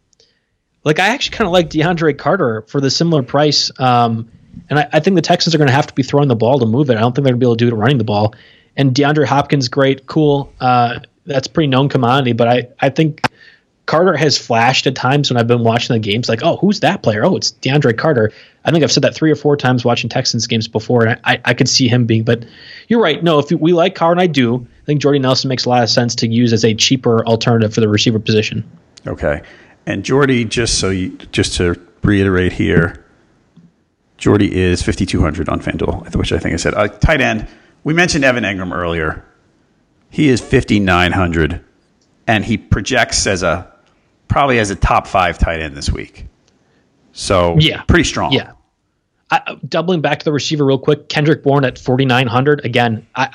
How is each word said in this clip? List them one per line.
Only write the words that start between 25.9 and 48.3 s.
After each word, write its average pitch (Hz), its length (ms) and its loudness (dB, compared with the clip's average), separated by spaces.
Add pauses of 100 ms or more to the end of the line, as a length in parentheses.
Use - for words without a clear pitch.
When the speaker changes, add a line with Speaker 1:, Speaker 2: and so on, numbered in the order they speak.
Speaker 1:
to 117 120 -2
use 117 240 2
as 113 140 2
a 113 80 2
cheaper 117 500 0
alternative 113 480 2
for - 80 -2
the 110 80 2
receiver 107 300 0
position. 107 520 -2 (360)
Speaker 2:
Okay. 82 340 -4 (460)
And 98 180 -6
Jordy, 131 400 0
just 113 340 -4
so 95 120 -2
you, 92 260 -4 (160)
just - 220 -2
to 87 260 -2 (220)
reiterate 98 500 2
here, 87 540 -2 (1120)
Jordy 104 360 2
is 90 280 0
fifty-two 101 400 -2
hundred 78 260 -2
on 71 120 -4
FanDuel, - 540 -4
which - 160 -2
I 90 80 0
think 85 140 -4
I 85 60 -4
said. - 160 -2
Uh, 107 140 0
tight 151 340 0
end, 113 260 -2 (360)
we 156 100 -2
mentioned 170 280 0
Evan 123 220 0
Engram 92 300 -6
earlier. 85 500 -4 (840)
He 156 180 0
is 123 140 2
fifty-nine 95 680 2
hundred, 85 520 0 (600)
and 110 180 0
he 107 140 -2
projects - 680 -2
as 95 160 -2
a, 85 300 -4 (540)
probably 139 320 2
as 104 120 0
a 95 60 -4
top - 300 0
five 90 320 0
tight 82 220 -2
end 76 140 -8
this 71 160 -8
week. - 360 -10 (880)
So 87 460 0
Speaker 1:
Yeah. 156 240 0
Speaker 2:
pretty - 220 2
strong. 87 280 -4